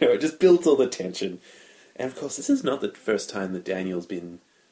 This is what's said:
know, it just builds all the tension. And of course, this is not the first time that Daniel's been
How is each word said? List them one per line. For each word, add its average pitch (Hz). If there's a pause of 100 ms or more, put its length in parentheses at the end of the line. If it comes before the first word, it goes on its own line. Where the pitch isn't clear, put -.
know, -
it -
just 156
builds 175
all 143
the 127
tension. 92 (560)
And 127
of -
course, 143
this -
is -
not 139
the 101
first -
time 95
that 90
Daniel's 92
been 87 (320)